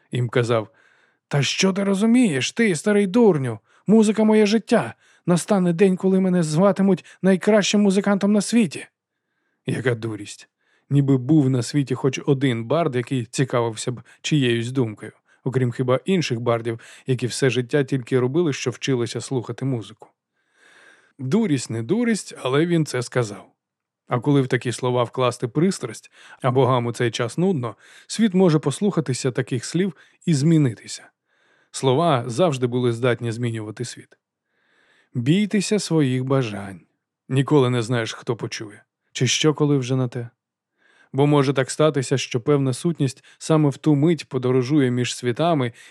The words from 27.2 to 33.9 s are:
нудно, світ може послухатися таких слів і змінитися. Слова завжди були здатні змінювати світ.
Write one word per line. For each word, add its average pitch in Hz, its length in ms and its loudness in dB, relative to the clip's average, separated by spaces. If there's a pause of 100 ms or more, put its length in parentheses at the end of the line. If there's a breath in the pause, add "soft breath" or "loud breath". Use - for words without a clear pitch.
нудно, 151 380 -2 (300 loud breath)
світ 214 280 0
може 180 240 6
послухатися 147 720 -2
таких 123 340 -4
слів 180 320 -2 (300 soft breath)
і 165 80 2
змінитися. 143 760 0 (600)
Слова 135 560 2
завжди 131 400 0
були 123 260 0
здатні 117 400 -2
змінювати 113 520 -6
світ. - 340 -18 (960)